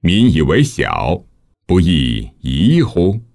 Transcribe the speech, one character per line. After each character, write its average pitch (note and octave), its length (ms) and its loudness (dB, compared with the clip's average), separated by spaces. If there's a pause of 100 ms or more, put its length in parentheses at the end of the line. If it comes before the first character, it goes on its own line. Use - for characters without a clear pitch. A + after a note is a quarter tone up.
民 G#2 300 2
以 - 120 0
为 D#2 200 2
小， D2+ 600 -4 (400)
不 F2+ 160 2
亦 A#1 480 -2 (120)
宜 B2 420 0
乎？ G2+ 380 -2 (140)